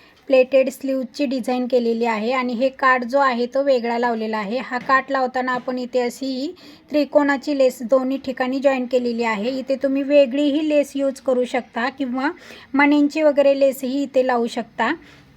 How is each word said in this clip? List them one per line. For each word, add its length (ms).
प्लेटेड 440
स्लीव्जची 560
डिझाईन 440
केलेली 340
आहे 280
आणि 200
हे 160
काठ 360
जो 140
आहे 280
तो 160
वेगळा 360
लावलेला 400
आहे. 200
हा 200
काठ 320
लावताना 420
आपण 260
इथे 220
अशी 260
ही 280
त्रिकोणाची 680
लेस 240
दोन्ही 420
ठिकाणी 340
जॉईन 280
केलेली 360
आहे. 360
इथे 240
तुम्ही 200
वेगळीही 640
लेस 280
यूज 240
करू 240
शकता 440
किंवा 420
मण्यांची 480
वगैरे 380
लेसही 420
इथे 240
लावू 200
शकता. 480